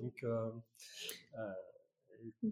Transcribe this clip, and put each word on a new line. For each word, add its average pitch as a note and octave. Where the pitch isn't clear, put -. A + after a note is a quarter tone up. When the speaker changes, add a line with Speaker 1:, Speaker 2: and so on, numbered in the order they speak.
Speaker 1:
Donc, A#2+
euh, A2+
euh, G#2+
Speaker 2:
Mhm. A3